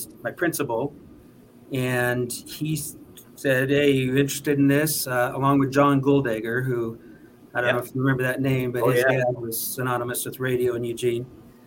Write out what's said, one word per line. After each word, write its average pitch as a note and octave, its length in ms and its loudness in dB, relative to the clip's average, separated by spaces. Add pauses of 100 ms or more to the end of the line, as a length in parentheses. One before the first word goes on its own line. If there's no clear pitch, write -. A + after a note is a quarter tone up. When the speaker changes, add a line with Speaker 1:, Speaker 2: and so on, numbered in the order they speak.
(220)
Speaker 1:
my A#2 80 -6
principal, C3+ 640 -2 (800)
and B2 580 0
he - 420 -8
s-, - 220 -6 (380)
said, C3+ 380 0
"Hey, C#3+ 180 4
you C3 280 2
interested C#3+ 420 0
in C#3 80 6
this?" D3 400 2
Uh, B2+ 260 0
along C#3 240 2
with C3+ 140 2
John C#3+ 280 4
Goldegger, B2 640 2
who, A#2 360 -4 (560)
I B2 60 0
don't A#2+ 80 2
Speaker 2:
Yeah. - 40 4
Speaker 1:
know B2 60 -2
if - 160 -8
you B2+ 60 -2
remember C3 200 2
that B2+ 200 -2
name, C3 300 0
but B2 120 -2
Speaker 2:
Oh, C3+ 60 4
Speaker 1:
his B2 200 4
Speaker 2:
yeah. C3 80 2
Speaker 1:
dad B2 180 0
was A#2 240 -6
synonymous B2 640 -4
with - 160 -10
radio B2 360 0
in A#2 80 -4
Eugene. A#2+ 420 -4 (420)